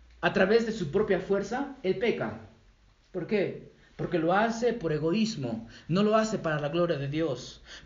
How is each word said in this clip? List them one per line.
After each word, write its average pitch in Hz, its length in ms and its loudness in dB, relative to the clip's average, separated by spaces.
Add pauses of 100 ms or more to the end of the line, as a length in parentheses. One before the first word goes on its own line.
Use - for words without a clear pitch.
(200)
a 175 120 2
través 208 340 4
de 214 60 -2
su 147 200 -4
propia 202 260 2
fuerza, 208 640 -2
él 185 140 0
peca. - 440 -2 (680)
¿Por 165 160 -6
qué? - 460 -2 (240)
Porque 170 240 -2
lo 165 120 4
hace 226 400 2
por 156 200 -2
egoísmo, 151 720 0 (220)
no 190 160 2
lo 214 100 4
hace 220 240 2
para 156 220 -2
la 147 80 -2
gloria 165 300 0
de 139 100 -4
Dios. 147 540 -4 (240)